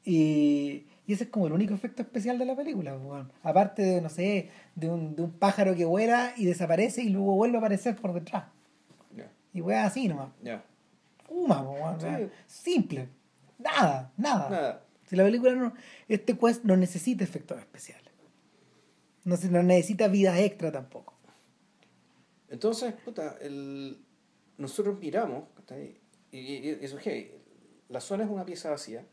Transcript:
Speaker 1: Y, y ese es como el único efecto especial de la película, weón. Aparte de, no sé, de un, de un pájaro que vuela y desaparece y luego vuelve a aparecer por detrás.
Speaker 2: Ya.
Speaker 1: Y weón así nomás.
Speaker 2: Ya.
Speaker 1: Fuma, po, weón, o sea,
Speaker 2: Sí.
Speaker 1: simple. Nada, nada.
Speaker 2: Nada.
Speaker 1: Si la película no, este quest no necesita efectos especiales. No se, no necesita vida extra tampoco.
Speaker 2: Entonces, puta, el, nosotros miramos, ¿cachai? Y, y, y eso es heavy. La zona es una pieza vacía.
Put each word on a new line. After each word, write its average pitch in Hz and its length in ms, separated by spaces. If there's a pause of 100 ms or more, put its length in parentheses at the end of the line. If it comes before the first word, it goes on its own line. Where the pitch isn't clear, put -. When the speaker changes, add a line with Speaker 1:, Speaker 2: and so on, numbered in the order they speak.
Speaker 1:
Y, 147 800 (220)
y 208 60
ese 240 120
es 240 40
como 190 180
el 151 60
único 202 200
efecto 233 280
especial 240 380
de 254 60
la 254 100
película, 208 420
weón. 139 340 (120)
Aparte 196 380
de, 185 200
no 160 80
sé, 190 400 (260)
de 160 140
un, 165 260
de 165 80
un 165 80
pájaro 196 440
que 170 100
vuela 233 520
y 208 80
desaparece 180 580
y 214 60
luego 196 260
vuelve 233 220
a - 20
aparecer 208 360
por 185 180
detrás. 170 320 (680)
Speaker 2:
Ya. - 160 (220)
Speaker 1:
Y 175 80
weón 214 240
así 240 220
nomás. 139 220 (140)
Speaker 2:
Ya. 113 200 (640)
Speaker 1:
Fuma, 277 360
po, 135 80
weón, 156 240
o 165 40
sea, 269 200
Speaker 2:
Sí. 196 100 (180)
Speaker 1:
simple. 170 600 (500)
Nada, 196 560
nada. 220 340
Speaker 2:
Nada. 151 360 (200)
Speaker 1:
Si 185 120
la 190 80
película 247 280
no, 247 200 (340)
este 214 300
quest 233 260
no 190 140
necesita 185 480
efectos - 340
especiales. - 500 (1160)
No 180 100
se, 180 140
no 175 120
necesita 180 460
vida 190 320
extra 196 320
tampoco. 131 420 (1400)
Speaker 2:
Entonces, 226 440 (100)
puta, 160 380
el, 139 580 (580)
nosotros 196 420
miramos, 160 440 (140)
¿cachai? - 400 (340)
Y, 131 80
y, 135 180 (120)
y - 0 (120)
eso 139 160
es - 60
heavy. 120 280 (580)
La 131 100
zona 202 240
es 208 60
una 190 160
pieza 170 240
vacía. 117 420